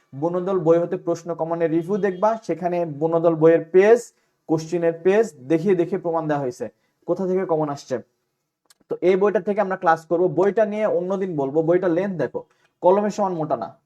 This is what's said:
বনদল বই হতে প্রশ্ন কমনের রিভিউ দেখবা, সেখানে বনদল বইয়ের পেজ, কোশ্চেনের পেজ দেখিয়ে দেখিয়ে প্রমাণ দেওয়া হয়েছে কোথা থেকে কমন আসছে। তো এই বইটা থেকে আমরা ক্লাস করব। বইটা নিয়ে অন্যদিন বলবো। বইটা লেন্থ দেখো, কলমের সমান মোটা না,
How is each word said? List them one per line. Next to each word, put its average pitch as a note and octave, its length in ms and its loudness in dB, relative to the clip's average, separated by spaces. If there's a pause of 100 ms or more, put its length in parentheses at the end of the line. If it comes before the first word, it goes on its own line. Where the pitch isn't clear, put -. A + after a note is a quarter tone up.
(200)
বনদল F3+ 400 -2
বই E3 180 4
হতে F3 180 -2
প্রশ্ন E3+ 380 -6
কমনের E3 360 -2
রিভিউ E3 260 -2
দেখবা, G3+ 460 0
সেখানে F3 440 -4
বনদল E3 480 0
বইয়ের D#3+ 300 4
পেজ, G#3 480 4 (340)
কোশ্চেনের E3 460 -2 (100)
পেজ G3 320 2
দেখিয়ে D#3 400 0
দেখিয়ে E3+ 260 0
প্রমাণ E3 280 -4
দেওয়া D3 120 -2
হয়েছে B2 280 -6 (380)
কোথা F3+ 200 -2
থেকে F#3 200 -2
কমন D#3 220 -2
আসছে। C#3 300 -8 (920)
তো - 120 -6
এই F#3 160 2
বইটা G3+ 240 0
থেকে G#3 200 -4
আমরা F#3 160 -2
ক্লাস E3 300 0
করব। F3 200 0
বইটা F#3+ 400 0
নিয়ে G#3 200 -4
অন্যদিন F#3 500 -4
বলবো। C#3 260 0
বইটা F3+ 260 2
লেন্থ F3+ 280 -2
দেখো, C3+ 280 -6 (360)
কলমের G3+ 300 2
সমান G3 220 -4
মোটা E3 240 -4
না, - 180 -10 (120)